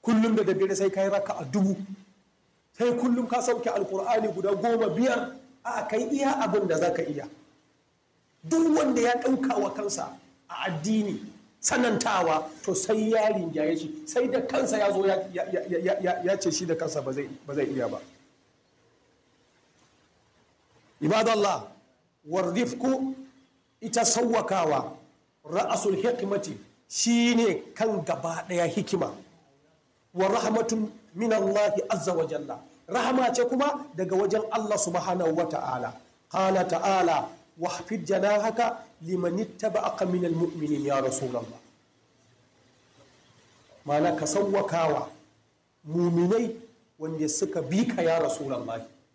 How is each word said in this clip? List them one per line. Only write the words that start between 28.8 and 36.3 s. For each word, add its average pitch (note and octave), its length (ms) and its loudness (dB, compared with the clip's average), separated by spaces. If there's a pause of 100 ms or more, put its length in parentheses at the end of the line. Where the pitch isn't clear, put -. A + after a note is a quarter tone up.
Wa F#3+ 140 2
rahmatun A3 640 0 (240)
min A3 160 0
Allahi G3+ 580 2
azza F3+ 240 0
wa D#3+ 120 0
jalla. C#3+ 340 -6 (280)
Rahama B3 460 2
ce B3 120 2
kuma C#4 400 0 (100)
daga F#3 200 -2
wajen G3+ 260 2 (100)
Allah G#3+ 260 0
subhanahu F3 580 0
wa E3 100 0
ta'ala. B2+ 480 -4 (380)